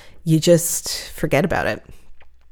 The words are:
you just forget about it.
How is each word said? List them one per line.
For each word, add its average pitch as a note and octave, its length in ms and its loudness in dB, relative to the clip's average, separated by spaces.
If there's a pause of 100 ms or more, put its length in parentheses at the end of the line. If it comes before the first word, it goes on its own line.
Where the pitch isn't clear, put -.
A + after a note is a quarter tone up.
(240)
you D#3+ 160 4
just - 720 2
forget D#3 340 0
about E2+ 220 -2
it. G#2 160 -4 (680)